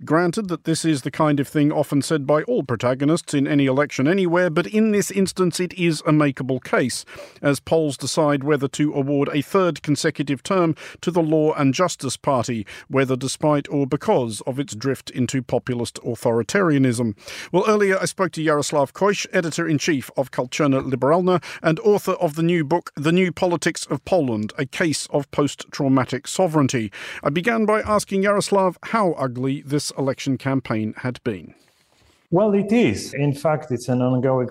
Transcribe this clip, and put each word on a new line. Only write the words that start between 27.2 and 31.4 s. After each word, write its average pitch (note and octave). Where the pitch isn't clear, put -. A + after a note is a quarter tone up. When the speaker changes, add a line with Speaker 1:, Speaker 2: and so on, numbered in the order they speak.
Speaker 1:
I D3+
began A3
by G#3+
asking G#3
Jaroslav G3
how G#3
ugly C3+
this C#3
election C3+
campaign A#2
had B2+
been. G2